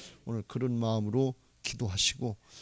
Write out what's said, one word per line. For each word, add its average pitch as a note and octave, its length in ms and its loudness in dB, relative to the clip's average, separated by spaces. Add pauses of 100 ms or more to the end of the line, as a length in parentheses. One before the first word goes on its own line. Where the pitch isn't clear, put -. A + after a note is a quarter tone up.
(240)
오늘 A2+ 180 -4
그런 B2 360 0
마음으로 A2+ 560 2 (280)
기도하시고 A#2 760 0 (260)